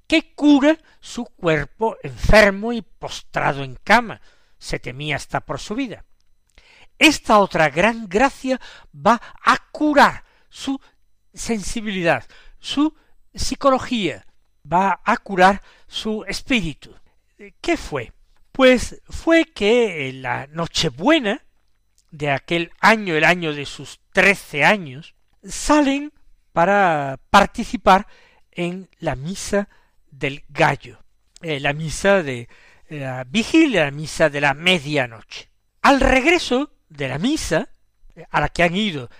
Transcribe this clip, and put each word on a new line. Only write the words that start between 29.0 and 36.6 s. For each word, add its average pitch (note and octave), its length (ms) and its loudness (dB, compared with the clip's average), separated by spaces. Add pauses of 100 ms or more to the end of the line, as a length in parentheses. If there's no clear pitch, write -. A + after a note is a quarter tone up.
misa F#3+ 520 -6 (400)
del C#3 420 -8
gallo, C#3+ 520 -2 (380)
eh, D#3 180 -8
la C#3+ 140 -2
misa D#3+ 500 0
de B2 260 -8 (420)
la C3 340 -10
vigilia, G#3+ 640 2
la C#3 40 -8
misa D3+ 400 -2
de C#3+ 100 -4
la C#3+ 140 2
medianoche. D3 960 -4 (300)
Al C4+ 200 6
regreso C4 720 2 (220)